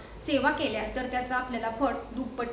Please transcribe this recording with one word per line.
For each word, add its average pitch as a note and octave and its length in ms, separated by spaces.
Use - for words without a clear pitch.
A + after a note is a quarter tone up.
सेवा C#4+ 260
केल्या A3 320
तर C4 100
त्याचं B3 280
आपल्याला A#3+ 360
फळ B3+ 140
दुप्पट A#3+ 360